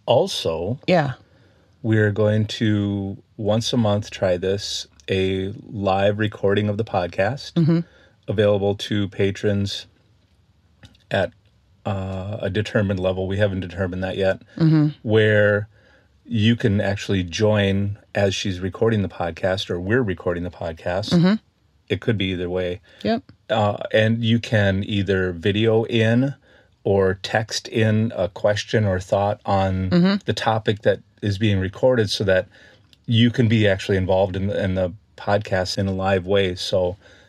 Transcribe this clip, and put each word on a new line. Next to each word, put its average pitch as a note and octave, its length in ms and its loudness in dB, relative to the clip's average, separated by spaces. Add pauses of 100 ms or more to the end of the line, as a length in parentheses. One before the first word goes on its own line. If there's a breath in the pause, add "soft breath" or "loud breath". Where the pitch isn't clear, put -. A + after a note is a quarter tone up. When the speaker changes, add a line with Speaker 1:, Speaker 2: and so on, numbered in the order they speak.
Speaker 1:
Also, A2+ 800 0
Speaker 2:
Yeah. D#3 240 2 (720 soft breath)
Speaker 1:
we're G#2+ 280 2
going G#2+ 360 2
to G2+ 680 -2 (220)
once A2 360 -2
a C3 40 0
month G#2 320 0
try F#2 280 0
this, F#2+ 500 -4 (200)
a F#2+ 460 -2 (180)
live G2 460 0
recording G#2 500 0
of G2+ 100 -2
the A2+ 60 -2
podcast F#2+ 680 -4
Speaker 2:
Mm-hmm. E3 280 2 (460 soft breath)
Speaker 1:
available G2+ 460 2
to G#2 360 -4
patrons G2+ 760 -2 (1300)
at, F#2+ 200 -2 (540)
uh, F#2+ 560 -6
a G2+ 80 -4
determined G2+ 500 0
level. F#2 280 -2
We G2 100 -4
haven't G2 220 0
determined F#2 440 -6
that F#2 140 -6
yet. F#2+ 240 0 (160)
Speaker 2:
Mm-hmm. D#3 320 4 (140)
Speaker 1:
Where G#2+ 640 4 (580 soft breath)
you A#2 300 2
can G#2 260 0
actually G2 420 -2
join G2+ 720 0 (180)
as G2+ 180 2
she's F#2 260 -6
recording G#2 440 0
the E2+ 60 -4
podcast F#2 600 -4
or F2+ 100 -4
we're G#2 220 0
recording F2 420 -4
the F2+ 60 -6
podcast. F2+ 640 -6
Speaker 2:
Mm-hmm. F3+ 220 4 (520)
Speaker 1:
It F#2+ 140 -4
could A2+ 160 0
be G2 140 -2
either F2+ 180 -4
way. F2+ 320 -4 (220 loud breath)
Speaker 2:
Yep. A3 200 -2 (260)
Speaker 1:
Uh, G#2 280 0 (160)
and A2+ 320 2
you A#2 140 4
can G2+ 480 2
either F#2+ 440 0
video G#2+ 520 0
in A#2 500 2 (500 soft breath)
or F#2+ 380 2
text - 460 -4
in A2 480 2
a F2+ 140 0
question G#2 560 0
or F#2+ 140 0
thought G2+ 460 0
on F#2+ 460 0
Speaker 2:
Mm-hmm. F3+ 240 4 (100)
Speaker 1:
the A#2+ 80 -2
topic A2 480 -2
that G2+ 180 2 (220)
is G2+ 160 -2
being G2+ 220 2
recorded, G#2+ 500 2
so - 140 -4
that F#2 240 2 (600 soft breath)
you A#2 240 4
can A#2+ 160 2
be G#2+ 200 4
actually G2 300 0
involved F#2 380 0
in F#2+ 120 -2
the, F2+ 160 -2
in F#2 120 -2
the F#2 180 -2 (240)
podcast G2+ 600 -2
in G2+ 100 0
a G2 40 -2
live F#2+ 360 0
way. G2 280 2
So F#2 420 -2 (320 soft breath)